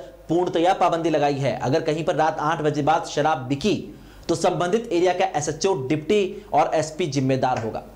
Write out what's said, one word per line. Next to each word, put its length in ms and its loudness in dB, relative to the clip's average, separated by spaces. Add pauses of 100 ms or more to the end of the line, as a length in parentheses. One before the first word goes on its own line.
(300)
पूर्णतया 440 2
पाबंदी 360 2
लगाई 240 2
है। 260 -2
अगर 220 0
कहीं 220 -2
पर 120 0
रात 240 0
आठ 220 0
बजे 200 0
बाद 240 2
शराब 320 0
बिकी 600 -4 (300)
तो 60 2
संबंधित 560 0
एरिया 220 4
का 120 2
एसएचओ, 640 -2
डिप्टी 680 0
और 200 2
एसपी 320 -2
जिम्मेदार 520 0
होगा। 260 -6 (120)